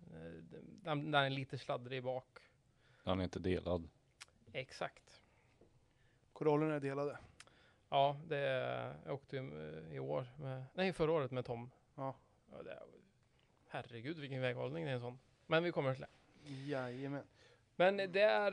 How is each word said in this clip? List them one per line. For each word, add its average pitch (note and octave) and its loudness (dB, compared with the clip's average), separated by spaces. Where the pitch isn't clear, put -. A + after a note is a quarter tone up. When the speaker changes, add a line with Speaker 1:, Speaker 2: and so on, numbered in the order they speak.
Speaker 1:
Eh, D#3+ -14
den, D3+ -2
den D3+ 0
är C#3 6
lite C3+ -4
sladdrig B2+ -4
bak. B2+ -4
Speaker 2:
Den F#2 2
är F#2 2
inte F2+ -2
delad. F2 2
Speaker 1:
Exakt. - -8
Speaker 3:
Korollerna D3+ 4
är D3 -2
delade. C#3 -2
Speaker 1:
Ja, C#3+ 6
det D3+ -2
är, B2+ 0
jag D3+ -4
åkte C3+ -8
ju, D3+ -6
eh, D3+ -10
i C#3 -6
år C3+ -2
med, C3 -6
nej, F#3 2
förra D#3+ 4
året C#3+ 2
med B2+ -2
Tom. A#2+ -6
Speaker 3:
Ja. C3+ -4
Speaker 1:
Ja, - -12
det - -10
är, - -12
herregud, B2+ -8
vilken C3+ -4
väghållning B2+ 0
det D3 0
är C3 2
en A#2+ -2
sån. B2 -8
Men D#3+ 4
vi F3 0
kommer C#3 2
till C3+ -10
det. - -16
Speaker 3:
Jajamän. C3+ -4
Speaker 1:
Men F#3+ 6
där, G3+ 6